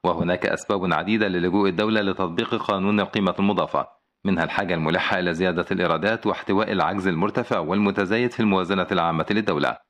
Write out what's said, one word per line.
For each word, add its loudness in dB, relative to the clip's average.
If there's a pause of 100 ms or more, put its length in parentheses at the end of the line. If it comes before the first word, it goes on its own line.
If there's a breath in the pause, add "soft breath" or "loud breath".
وهناك 0
أسباب 0
عديدة 0
للجوء 2
الدولة 0
لتطبيق -2
قانون 0
القيمة 0
المضافة، 0 (380)
منها 2
الحاجة -2
الملحة 0
إلى 0
زيادة 0
الإيرادات 0
واحتواء 0
العجز 0
المرتفع 0
والمتزايد 0
في -12
الموازنة 2
العامة 0
للدولة 0 (120)